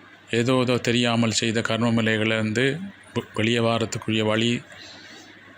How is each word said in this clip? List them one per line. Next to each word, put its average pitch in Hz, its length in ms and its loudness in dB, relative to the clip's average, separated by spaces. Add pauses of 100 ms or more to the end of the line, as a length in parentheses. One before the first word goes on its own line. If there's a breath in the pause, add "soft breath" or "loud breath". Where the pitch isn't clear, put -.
(320)
ஏதோ 120 280 2
ஏதோ 123 180 2
தெரியாமல் 117 540 2
செய்த 113 300 0
கர்ம 113 300 0
நிலைகளிலிருந்து 110 880 0 (300)
வெ-, - 240 -6
வெளியே 113 240 0
வாரத்துக்குரிய 113 680 0
வழி 113 400 0 (960 loud breath)